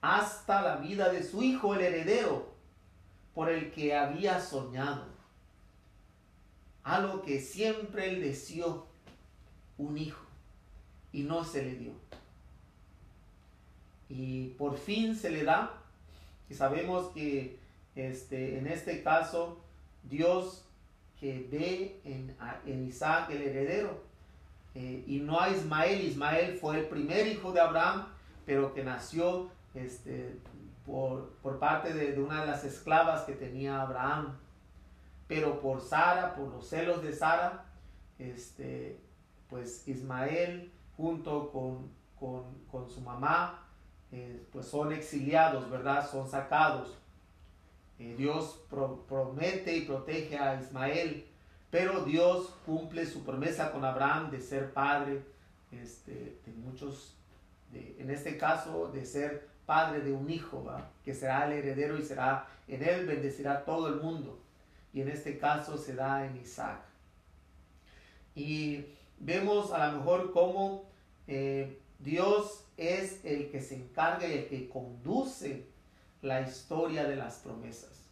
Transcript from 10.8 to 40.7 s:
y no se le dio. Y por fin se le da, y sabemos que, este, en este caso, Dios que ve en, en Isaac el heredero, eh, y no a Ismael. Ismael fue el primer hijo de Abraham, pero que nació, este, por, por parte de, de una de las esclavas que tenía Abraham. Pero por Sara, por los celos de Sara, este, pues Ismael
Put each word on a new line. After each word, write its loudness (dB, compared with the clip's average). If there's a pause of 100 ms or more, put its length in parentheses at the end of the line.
y -2
no 0
se -4
le -6
dio. -10 (2250)
Y -4 (100)
por 0
fin 0
se -2
le 0
da, 4 (720)
y -12
sabemos 2
que, -2 (360)
este, -4
en -4
este -4
caso, 2 (380)
Dios 2 (520)
que -4
ve -2
en, -8 (300)
en -4
Isaac 2
el -4
heredero, 0 (720)
eh, -8
y 0
no 4
a 6
Ismael. 4
Ismael 2
fue 0
el -2
primer 2
hijo -2
de 6
Abraham, 4 (360)
pero 2
que -4
nació, 0 (240)
este, -8 (460)
por, -2 (120)
por -4
parte 2
de, 2
de 0
una 0
de 0
las -2
esclavas 4
que -6
tenía -4
Abraham. -2 (920)
Pero 0
por -2
Sara, 4
por -6
los -12
celos 0
de -4
Sara, 2 (540)
este, -10 (500)
pues -10
Ismael 0 (260)